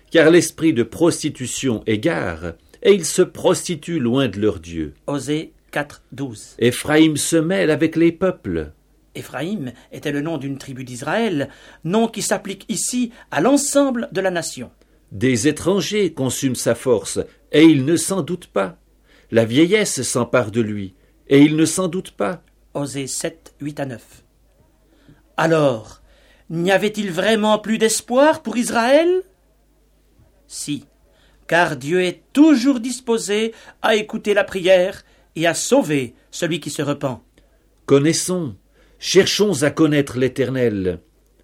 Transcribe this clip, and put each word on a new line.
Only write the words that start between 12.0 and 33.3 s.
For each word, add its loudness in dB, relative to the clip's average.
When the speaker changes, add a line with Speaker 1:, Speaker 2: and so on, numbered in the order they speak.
Speaker 2:
qui -8
s'applique -6
ici -4
à -2
l'ensemble 2
de -2
la 0
nation. -6
Speaker 1:
Des 0
étrangers 0
consument -2
sa 0
force, -2
et 6
il 6
ne 2
s'en -2
doute -8
pas. -6
La 4
vieillesse 2
s'empare 0
de 0
lui, -6
et 8
il 6
ne 4
s'en -2
doute -8
pas. -6
Speaker 2:
Osée -8
sept, -10
huit -10
à -6
neuf. -16
Alors, 0
n'y 0
avait-il 0
vraiment 2
plus -2
d'espoir 2
pour -8
Israël ? 2
Si, -8
car 2
Dieu -2
est -4
toujours 4
disposé -4